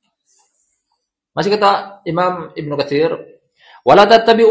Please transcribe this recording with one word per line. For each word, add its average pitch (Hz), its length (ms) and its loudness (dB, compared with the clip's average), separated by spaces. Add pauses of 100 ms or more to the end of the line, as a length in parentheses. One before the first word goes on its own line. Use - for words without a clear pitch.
(1300)
Masih 160 160 -4
kata 202 560 -2
Imam 175 480 -6
Ibnu 147 240 -10
Katsir, 147 320 -2 (760)
"Wa 131 80 4
la 208 160 4
tattabi'u 226 420 4